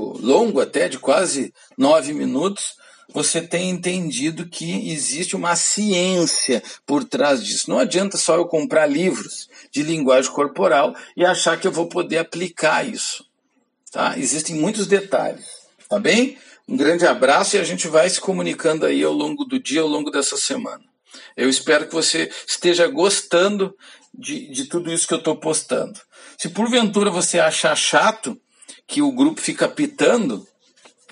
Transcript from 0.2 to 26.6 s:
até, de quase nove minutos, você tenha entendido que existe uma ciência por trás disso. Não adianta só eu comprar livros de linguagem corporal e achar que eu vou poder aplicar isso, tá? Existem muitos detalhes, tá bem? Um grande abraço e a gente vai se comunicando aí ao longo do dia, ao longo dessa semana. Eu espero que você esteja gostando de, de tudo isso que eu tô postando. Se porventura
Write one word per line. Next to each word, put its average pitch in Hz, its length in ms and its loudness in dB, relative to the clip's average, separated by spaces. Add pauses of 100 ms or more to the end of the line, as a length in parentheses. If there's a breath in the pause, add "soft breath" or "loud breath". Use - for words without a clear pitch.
até, - 260 0
de 135 120 -8
quase 139 540 0 (240 soft breath)
nove 147 360 4
minutos, 254 640 -2 (380 soft breath)
você - 280 -2
tenha 180 300 -4
entendido 165 760 -4
que 170 440 -6
existe 160 440 -4
uma 170 200 0
ciência 180 1080 0 (240 loud breath)
por 139 180 0
trás 135 400 0
disso. 113 260 -4
Não 202 100 2
adianta 196 380 0
só - 180 2
eu 170 100 2
comprar 151 400 2
livros 143 640 -2 (220 loud breath)
de 151 120 -2
linguagem 135 480 2
corporal 123 640 2 (200 loud breath)
e 175 100 2
achar 175 340 2
que 190 80 -2
eu 160 40 2
vou 165 160 -4
poder 165 320 -2
aplicar 160 680 -2
isso, - 380 -8 (640)
tá? - 260 -2
Existem 160 380 -4
muitos 196 300 0
detalhes, - 600 0 (440)
tá 104 100 0
bem? 202 380 2 (300 loud breath)
Um 131 100 -4
grande 170 280 2
abraço 160 500 4
e 196 40 4
a 175 40 0
gente 175 240 -4
vai 160 220 4
se - 120 -4
comunicando 165 640 -2
aí 143 180 2
ao 151 100 0
longo - 300 -4
do 131 160 -4
dia, 139 220 -2
ao 156 60 0
longo - 240 -4
dessa 139 260 -2
semana. - 460 -6 (520 loud breath)
Eu 127 140 2
espero 151 380 2
que - 60 -14
você 160 380 -2 (160 loud breath)
esteja 170 400 2
gostando 185 880 0 (380 loud breath)
de, - 360 -10
de 135 160 -6
tudo 165 260 -4
isso 165 160 -2
que - 60 -2
eu 160 100 -4
tô 156 120 0
postando. - 640 -4 (380 loud breath)
Se 175 120 -8
porventura 208 600 2